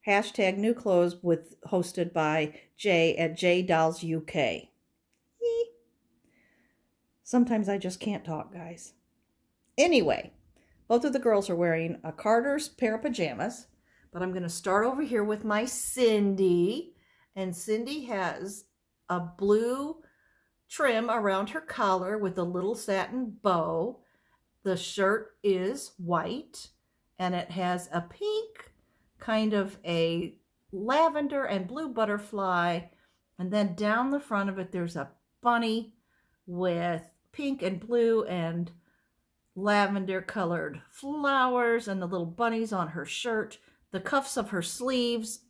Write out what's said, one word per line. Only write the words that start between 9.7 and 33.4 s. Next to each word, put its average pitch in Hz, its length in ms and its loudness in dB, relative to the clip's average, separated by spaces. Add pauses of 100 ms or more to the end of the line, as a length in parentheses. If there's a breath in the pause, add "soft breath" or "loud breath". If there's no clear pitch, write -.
Anyway, 262 540 4 (560 soft breath)
both 240 160 4
of 277 80 2
the 269 60 0
girls 214 300 4
are 175 80 0
wearing 165 480 0
a 160 80 -8
Carter's 277 560 2
pair 226 280 -2
of 233 60 -6
pajamas, 185 640 -4 (460 soft breath)
but 170 100 -6
I'm 185 100 -2
gonna 180 160 -4
start 196 360 0
over 269 180 0
here 226 220 0
with 214 180 -2
my 214 220 0
Cindy. 208 1300 2 (400 soft breath)
And 185 220 -6
Cindy 240 480 -4
has 196 640 -6 (420)
a 175 120 -2
blue 233 760 0 (760 soft breath)
trim 233 400 0
around 208 400 2
her 320 100 -6
collar 196 560 0
with 190 220 -2
a 180 40 0
little 180 320 -2
satin 220 680 -4
bow. 170 560 0 (640 soft breath)
The 190 140 0
shirt 202 680 0
is 196 560 0
white, 170 680 -4 (500)
and 180 160 0
it 175 160 -6
has 180 420 -4
a 170 80 0
pink, 427 720 -8 (460)
kind 220 340 0
of 202 320 -2
a 165 500 0 (380)
lavender 285 720 0
and 185 220 -2
blue 277 240 -8
butterfly. 196 920 0 (580 soft breath)
And 180 140 -4